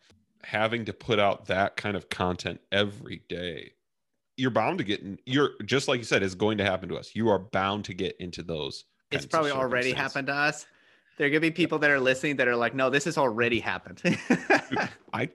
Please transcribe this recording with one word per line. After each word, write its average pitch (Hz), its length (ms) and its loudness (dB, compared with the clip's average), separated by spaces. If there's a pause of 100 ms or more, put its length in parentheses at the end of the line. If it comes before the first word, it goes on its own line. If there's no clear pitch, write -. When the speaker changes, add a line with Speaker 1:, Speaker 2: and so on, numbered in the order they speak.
(440)
Speaker 1:
having 110 420 -2
to 101 80 -6
put - 260 0
out 101 280 2
that 98 280 0
kind 104 220 -4
of - 120 -10
content 90 520 -4 (100)
every 101 560 -2
day, 87 440 -8 (680)
you're 127 140 2
bound 117 260 2
to 151 60 0
get 101 160 -2
in, 95 260 -10
you're, 180 260 2 (140)
just 127 220 0
like 135 100 2
you 117 60 -6
said, 110 180 2
it's 92 140 0
going 107 240 2
to 98 60 2
happen 92 240 0
to - 80 -6
us. - 180 -12
You 110 140 2
are 98 100 4
bound 98 460 -2
to 98 100 -10
get 92 240 -4
into 90 240 -10
those 78 400 -8 (260)
Speaker 2:
It's - 120 -2
Speaker 1:
kinds 139 40 -12
of - 60 -16
Speaker 2:
probably 156 200 2
already 127 380 0
Speaker 1:
circumstances. 135 240 -2
Speaker 2:
happened 139 140 -4
to 139 60 0
us. 147 320 0 (520)
There 151 100 0
are - 20 2
gonna 151 100 4
be 165 120 2
people 160 280 0
that 147 100 6
are 139 120 4
listening 131 340 2
that 127 140 2
are 120 80 2
like, 117 180 0
"No, 131 140 2
this 139 160 2
has 160 120 -4
already 117 440 2
happened." 92 400 -8
<laughs> - 20 -8
Speaker 1:
Dude, 185 140 2 (960)
I, 110 220 -4